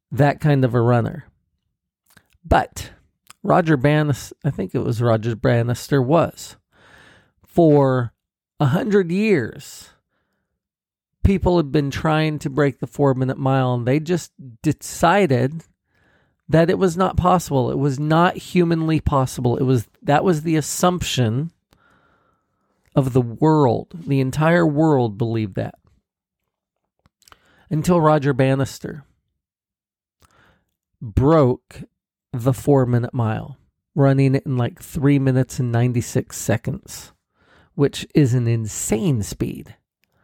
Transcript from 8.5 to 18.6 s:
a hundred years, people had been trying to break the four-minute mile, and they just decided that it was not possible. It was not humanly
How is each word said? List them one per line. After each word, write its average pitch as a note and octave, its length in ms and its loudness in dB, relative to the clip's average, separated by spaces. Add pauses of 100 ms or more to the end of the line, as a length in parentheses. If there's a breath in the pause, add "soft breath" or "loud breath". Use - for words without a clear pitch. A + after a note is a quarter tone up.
a D3 60 2
hundred F#3 460 0
years, F#3 760 -4 (1300)
people F#3 340 2
had D3 140 -2
been C#3 200 0
trying D#3 480 -2
to D3+ 100 -8
break C#3+ 300 0
the C3+ 80 -8
four-minute C3 500 -2
mile, C3 380 0
and A#2+ 120 -4
they C#3 120 2
just E3 320 -4 (320)
decided D#3 1000 0 (840)
that E3 240 2
it - 80 -2
was F3+ 180 0
not F#3 200 -2
possible. D#3+ 520 0
It C3+ 80 -4
was C#3 220 -2
not D#3+ 360 2
humanly E3 640 0